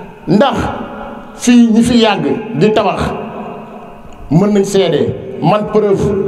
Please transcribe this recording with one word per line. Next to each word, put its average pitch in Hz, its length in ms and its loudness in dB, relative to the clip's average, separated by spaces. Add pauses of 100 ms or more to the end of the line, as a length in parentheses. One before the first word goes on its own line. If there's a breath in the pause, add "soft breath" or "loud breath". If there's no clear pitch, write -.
(280)
Ndax 226 280 4 (800)
fii 240 360 6
ñi 220 100 4
fi 240 160 4
yàgg 202 260 2 (340)
di 208 140 4
tabax, 202 280 0 (1300)
mën 196 220 4
nañ 196 120 4
seede, 151 500 0 (280)
man 208 300 2
preuve, 202 400 2 (160)